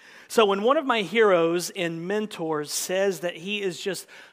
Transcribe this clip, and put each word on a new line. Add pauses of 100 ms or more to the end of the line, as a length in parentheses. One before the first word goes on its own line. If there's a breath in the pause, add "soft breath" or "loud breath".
(260 loud breath)
So
when
one
of
my
heroes
and
mentors
says
that
he
is
just (260 loud breath)